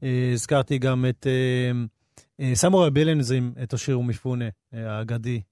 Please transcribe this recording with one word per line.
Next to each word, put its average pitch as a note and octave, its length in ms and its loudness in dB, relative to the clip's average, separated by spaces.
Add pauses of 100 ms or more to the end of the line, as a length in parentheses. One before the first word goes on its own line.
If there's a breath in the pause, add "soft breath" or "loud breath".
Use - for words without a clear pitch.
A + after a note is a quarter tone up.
אה, B2+ 300 0
הזכרתי C3+ 440 0
גם B2+ 320 0
את, - 180 -4
אה, B2+ 440 0 (760 soft breath)
אה, B2+ 100 2
סמוראי F3+ 320 6
רבליאן D3+ 340 4
זה B2+ 140 0
עם, B2 180 -2 (100)
את A#2 100 -6
אושירו B2 300 -2
מיפונה, A#2+ 420 -4 (280)
אה, A2+ 240 -8
האגדי, A2+ 440 -4 (100)